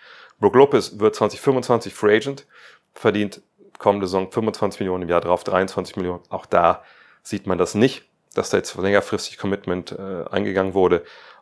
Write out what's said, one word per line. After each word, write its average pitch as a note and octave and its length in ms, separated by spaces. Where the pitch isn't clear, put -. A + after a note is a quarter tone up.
Brook G#2 160
Lopez B2+ 420
wird G#2+ 160
zwanzig - 260
fünfundzwanzig B2 540
Free G#2+ 220
Agent, C3+ 300
verdient G#2 480
kommende G2+ 280
Saison F#2 240
fünfundzwanzig G#2+ 500
Millionen, F#2 220
im E2+ 60
Jahr F2 120
drauf F2 240
dreiundzwanzig F#2+ 520
Millionen. F2+ 320
Auch - 180
da F2 380
sieht - 240
man F#2 120
das F2 160
nicht, A#2 340
dass - 160
da - 60
jetzt - 200
längerfristig G2 640
Commitment, F#2+ 540
äh, G2 380
eingegangen F#2+ 440
wurde. F2+ 300